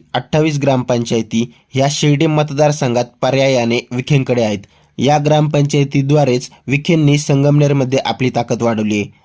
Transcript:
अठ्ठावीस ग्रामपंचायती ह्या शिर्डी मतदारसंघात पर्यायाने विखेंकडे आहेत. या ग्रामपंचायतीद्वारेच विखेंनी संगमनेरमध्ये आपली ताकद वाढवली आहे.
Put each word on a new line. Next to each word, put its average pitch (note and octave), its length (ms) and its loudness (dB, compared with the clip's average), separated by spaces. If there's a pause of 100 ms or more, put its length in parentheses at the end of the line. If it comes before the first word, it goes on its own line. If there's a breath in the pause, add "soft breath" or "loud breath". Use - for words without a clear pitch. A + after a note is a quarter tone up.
(140)
अठ्ठावीस D3+ 480 -2
ग्रामपंचायती A#2 920 -2 (220 loud breath)
ह्या C3 160 0
शिर्डी D3 360 0
मतदारसंघात D3 760 0 (160)
पर्यायाने B2+ 720 0
विखेंकडे B2 520 0
आहेत. G#2+ 160 -2 (400 soft breath)
या C#3+ 200 2
ग्रामपंचायतीद्वारेच C#3+ 1300 0 (160 soft breath)
विखेंनी D3 520 2
संगमनेरमध्ये C#3+ 840 2
आपली A#2+ 260 -2
ताकद A#2 320 -4
वाढवली G#2+ 380 -2
आहे. - 240 -10